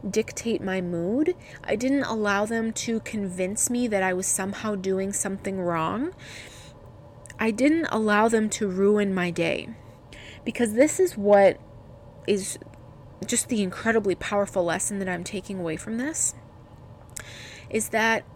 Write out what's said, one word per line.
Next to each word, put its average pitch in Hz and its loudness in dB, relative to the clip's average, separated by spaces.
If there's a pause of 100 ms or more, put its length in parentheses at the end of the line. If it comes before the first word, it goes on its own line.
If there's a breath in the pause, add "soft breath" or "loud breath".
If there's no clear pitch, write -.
dictate 220 -2
my 190 -2
mood. 190 0 (300 loud breath)
I - 0
didn't 262 2
allow 208 2
them 226 0
to 226 -2
convince 196 -2
me 247 0
that 196 2
I 185 2
was 185 -2
somehow 202 -2
doing 190 0
something 190 -4
wrong. 175 0 (1300 loud breath)
I 220 2
didn't 294 4
allow 214 4
them 220 4
to 214 -2
ruin 196 4
my 180 0
day. 170 0 (760 loud breath)
Because 233 0
this 294 6
is 370 4
what 202 8 (680)
is 196 -2 (680)
just - -2
the 220 0
incredibly 208 0
powerful 202 0
lesson 175 -2
that 190 -4
I'm 175 -4
taking 190 -8
away 165 -4
from 220 -8
this, 277 -2 (1400 loud breath)
is 220 -2
that 220 2